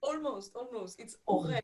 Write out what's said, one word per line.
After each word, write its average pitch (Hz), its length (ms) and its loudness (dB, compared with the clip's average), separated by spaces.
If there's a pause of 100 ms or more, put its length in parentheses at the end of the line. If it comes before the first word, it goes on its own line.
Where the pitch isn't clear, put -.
Almost, 285 520 -2
almost. 226 460 -6
It's 226 160 -12 (120)
Aurel. 170 360 4